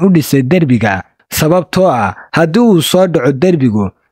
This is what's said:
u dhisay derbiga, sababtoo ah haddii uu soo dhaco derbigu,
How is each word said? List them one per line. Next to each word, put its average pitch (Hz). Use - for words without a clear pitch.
u 196
dhisay 143
derbiga, 123
sababtoo 180
ah 107
haddii 165
uu 208
soo 185
dhaco 151
derbigu, 127